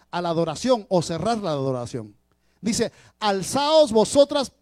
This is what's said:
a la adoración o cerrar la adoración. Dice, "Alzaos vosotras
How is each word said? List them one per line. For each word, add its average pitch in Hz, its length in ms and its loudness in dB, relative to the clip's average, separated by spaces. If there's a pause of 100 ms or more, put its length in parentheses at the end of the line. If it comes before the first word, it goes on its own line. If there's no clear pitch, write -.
(120)
a 175 100 -4
la 175 60 -4
adoración 170 640 0
o 180 120 2
cerrar 214 360 -4
la 196 140 -6
adoración. 123 600 -6 (460)
Dice, 214 320 -2 (260)
"Alzaos 262 760 2
vosotras 277 580 2 (100)